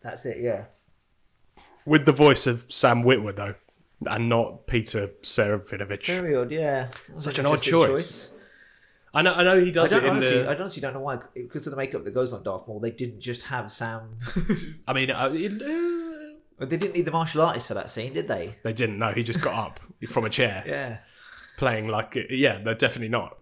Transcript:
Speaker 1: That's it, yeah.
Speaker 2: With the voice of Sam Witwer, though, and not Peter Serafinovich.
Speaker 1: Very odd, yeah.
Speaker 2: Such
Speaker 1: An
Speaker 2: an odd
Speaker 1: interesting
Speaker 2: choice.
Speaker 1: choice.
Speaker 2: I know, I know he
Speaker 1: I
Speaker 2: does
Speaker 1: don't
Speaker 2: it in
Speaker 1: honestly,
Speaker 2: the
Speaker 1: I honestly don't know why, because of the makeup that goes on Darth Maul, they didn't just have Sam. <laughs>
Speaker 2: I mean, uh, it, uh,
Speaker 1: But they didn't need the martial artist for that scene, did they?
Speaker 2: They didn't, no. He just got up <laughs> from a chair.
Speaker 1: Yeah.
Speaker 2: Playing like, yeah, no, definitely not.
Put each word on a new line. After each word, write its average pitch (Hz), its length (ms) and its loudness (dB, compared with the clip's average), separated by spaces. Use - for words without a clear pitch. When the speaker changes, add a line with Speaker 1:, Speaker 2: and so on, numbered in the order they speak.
Speaker 1:
That's - 240 -12
it, 117 140 -6
yeah. 110 240 -4
Speaker 2:
With 147 180 6
the 151 80 8
voice 135 340 8
of 120 220 0
Sam 120 360 4
Witwer, 107 300 4
though, 101 200 -6
and 117 220 0
not - 380 0
Peter 110 420 -2
Serafinovich. 101 840 -2
Speaker 1:
Very 175 300 0
odd, 123 140 0
yeah. 143 380 -2
Speaker 2:
Such 147 200 -4
Speaker 1:
An 139 80 0
Speaker 2:
an 147 60 4
odd - 20 6
Speaker 1:
interesting - 60 2
Speaker 2:
choice. 143 240 6
Speaker 1:
choice. - 40 -20
Speaker 2:
I 156 100 2
know, 180 120 4
I 175 80 4
know 185 180 8
he 180 80 4
Speaker 1:
I 175 40 -2
Speaker 2:
does 165 180 4
Speaker 1:
don't - 140 4
Speaker 2:
it - 20 4
in - 40 6
Speaker 1:
honestly, - 320 4
Speaker 2:
the - 60 -2
Speaker 1:
I 147 60 0
honestly 185 280 -6
don't 131 120 -6
know 135 60 -8
why, 135 180 -4
because 123 320 -10
of 143 60 -8
the 135 40 -8
makeup 135 280 -4
that 101 100 -6
goes 123 180 0
on 98 120 -12
Darth 95 240 -6
Maul, 107 120 -10
they 117 120 -2
didn't 117 280 -8
just 120 240 -8
have 117 280 -8
Sam. 113 460 -10
<laughs> - 340 -6
Speaker 2:
I 127 60 -4
mean, 131 180 0
uh, 131 220 0
it, 196 280 -4
uh, 320 760 -6
Speaker 1:
But 139 120 -8
they 165 60 -2
didn't 175 180 -4
need 165 120 0
the 156 40 -4
martial 160 320 0
artist 143 260 0
for 107 60 -4
that - 160 -6
scene, 123 240 -8
did 165 140 -4
they? 98 340 -6
Speaker 2:
They 113 100 -2
didn't, 110 260 -2
no. 110 140 0
He 117 120 -2
just 117 160 -2
got - 140 -2
up 107 260 -6
<laughs> - 140 -12
from 117 160 -2
a 107 60 -2
chair. 101 360 0
Speaker 1:
Yeah. 135 320 -6
Speaker 2:
Playing 113 300 0
like, 110 280 -4
yeah, 131 280 2
no, 110 140 -2
definitely 117 360 0
not. 110 340 -4